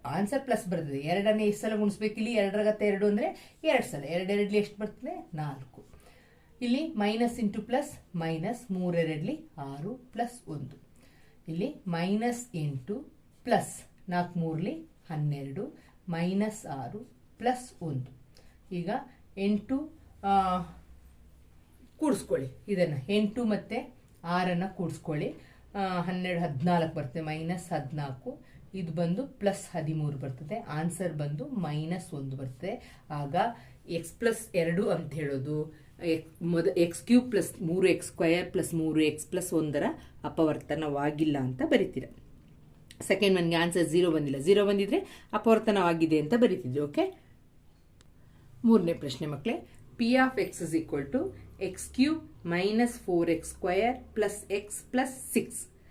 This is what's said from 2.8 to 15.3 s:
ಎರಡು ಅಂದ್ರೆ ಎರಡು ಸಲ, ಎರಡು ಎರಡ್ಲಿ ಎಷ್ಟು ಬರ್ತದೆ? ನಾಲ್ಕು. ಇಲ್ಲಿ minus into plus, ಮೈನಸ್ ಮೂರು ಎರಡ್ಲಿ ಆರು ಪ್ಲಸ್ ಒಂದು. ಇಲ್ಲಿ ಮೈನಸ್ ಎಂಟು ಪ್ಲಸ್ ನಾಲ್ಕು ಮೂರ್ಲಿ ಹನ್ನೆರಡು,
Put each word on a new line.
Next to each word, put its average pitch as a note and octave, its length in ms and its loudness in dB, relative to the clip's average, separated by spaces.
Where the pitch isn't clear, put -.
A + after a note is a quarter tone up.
ಎರಡು G#3 260 2
ಅಂದ್ರೆ A#3 560 -2
ಎರಡು C#4+ 280 2
ಸಲ, C#3+ 120 -8
ಎರಡು F#3 300 -2
ಎರಡ್ಲಿ G3+ 240 2
ಎಷ್ಟು G#3 240 0
ಬರ್ತದೆ? D#4 520 -8
ನಾಲ್ಕು. D3+ 580 -10
ಇಲ್ಲಿ C4+ 320 0
minus A3 460 0
into G#3 200 -2
plus, C4 260 0
ಮೈನಸ್ E3 560 -4
ಮೂರು F3+ 260 0
ಎರಡ್ಲಿ E3 420 -2
ಆರು D3 360 -8
ಪ್ಲಸ್ - 560 -8
ಒಂದು. C3+ 420 -12
ಇಲ್ಲಿ G3 280 -4
ಮೈನಸ್ G3+ 680 0
ಎಂಟು D#3 560 -6
ಪ್ಲಸ್ - 460 0
ನಾಲ್ಕು F3 300 -2
ಮೂರ್ಲಿ E3 440 -2
ಹನ್ನೆರಡು, D3 680 -4